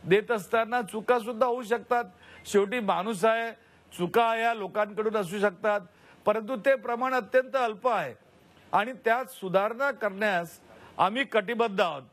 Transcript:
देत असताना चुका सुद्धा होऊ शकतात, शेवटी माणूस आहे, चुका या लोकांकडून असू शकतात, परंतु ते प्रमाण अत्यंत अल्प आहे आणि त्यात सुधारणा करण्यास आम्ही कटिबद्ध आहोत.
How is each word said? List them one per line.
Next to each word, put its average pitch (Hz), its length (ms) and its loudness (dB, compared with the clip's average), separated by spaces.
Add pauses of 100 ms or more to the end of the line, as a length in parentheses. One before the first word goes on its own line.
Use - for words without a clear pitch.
देत 196 260 2
असताना 226 520 0
चुका 220 360 0
सुद्धा 226 280 -4
होऊ 240 160 -2
शकतात, 233 420 -2 (420)
शेवटी 202 340 0
माणूस 190 440 0
आहे, 226 280 2 (460)
चुका 226 380 2
या 233 180 2
लोकांकडून 208 640 -2
असू 202 220 -2
शकतात, 202 420 0 (440)
परंतु 220 320 0
ते 269 180 2
प्रमाण 240 400 -2
अत्यंत 254 420 0
अल्प 233 320 0
आहे 170 260 0 (580)
आणि 214 200 2 (120)
त्यात 233 200 2
सुधारणा 226 680 0
करण्यास 202 680 -2 (380)
आम्ही 214 260 2
कटिबद्ध 220 560 0
आहोत. 156 220 0 (100)